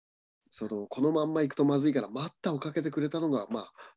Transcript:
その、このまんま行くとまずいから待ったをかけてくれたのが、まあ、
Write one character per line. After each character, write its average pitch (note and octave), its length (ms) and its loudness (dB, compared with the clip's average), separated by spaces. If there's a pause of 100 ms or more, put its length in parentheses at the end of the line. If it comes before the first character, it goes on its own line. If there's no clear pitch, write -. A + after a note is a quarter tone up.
(540)
そ A2 140 -6
の、 G#2 180 -4
こ - 140 -6
の D3+ 120 4
ま D#3 120 2
ん D#3 80 -2
ま D#3+ 80 2
行 C#3+ 120 2
く - 20 -12
と D3 100 2
ま C#3+ 140 4
ず C#3+ 100 4
い C#3 60 2
か C3 80 2
ら G2+ 80 -6
待 C3 200 -4
っ - 120 -20
た F3+ 100 0
を C#3+ 60 -2
か D3 160 -6
け E3 80 0
て D3+ 80 -2
く D3 100 -2
れ D3 80 0
た D#3+ 120 -2
の D#3+ 100 0
が、 A2+ 180 0
ま A2+ 120 -4
あ、 - 120 -12 (240)